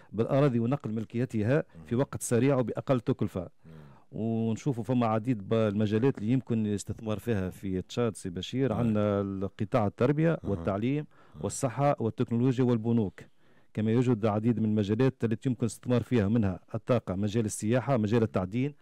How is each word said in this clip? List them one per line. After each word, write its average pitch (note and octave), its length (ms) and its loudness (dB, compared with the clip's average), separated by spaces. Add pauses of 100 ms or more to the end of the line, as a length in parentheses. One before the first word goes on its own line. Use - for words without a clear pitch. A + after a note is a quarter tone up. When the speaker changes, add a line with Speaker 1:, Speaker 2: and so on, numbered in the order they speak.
(120)
Speaker 1:
بالأراضي B2 460 2
ونقل A#2 320 -2
ملكيتها A#2 720 -2 (120)
Speaker 2:
مهم. E2 100 -18
Speaker 1:
في A#2 100 -2
وقت B2+ 260 -2
سريع B2+ 340 2
وبأقل B2+ 440 0
تكلفة. G#2+ 400 -4
Speaker 2:
مهم. E2 340 -14 (380)
Speaker 1:
ونشوفوا A2+ 720 -2
فما B2 220 2
عديد A2 420 0
ب-، A2 60 2
المجالات A2 640 2
اللي G#2+ 140 0
يمكن A#2 340 0
الاستثمار G#2 520 -4
فيها G2 320 -2
في F#2 320 -6
تشاد A#2 340 -4
سي - 140 -10
بشير. A2+ 420 -2
Speaker 2:
آه. G2+ 40 -2
Speaker 1:
عندنا G#2 440 2
القطاع G2 640 -2
التربية D3 460 2
Speaker 2:
آه. - 100 -4
Speaker 1:
والتعليم G#2 640 -2 (300)
Speaker 2:
آه. - 80 -10
Speaker 1:
والصحة C3+ 540 0
والتكنولوجيا A#2 640 0
والبنوك، A#2 560 0 (540)
كما A2 180 0
يوجد A#2+ 320 2
العديد G#2+ 360 2
من A2 40 0
المجالات G#2+ 600 2
التي A2 240 -2
يمكن B2 120 -2
الاستثمار A#2+ 420 0
فيها، G#2 260 2
منها G2+ 320 0 (140)
الطاقة، A2+ 400 0
مجال G#2 300 0
السياحة، A#2+ 520 0
مجال A2 260 2
التعدين، A2 600 -2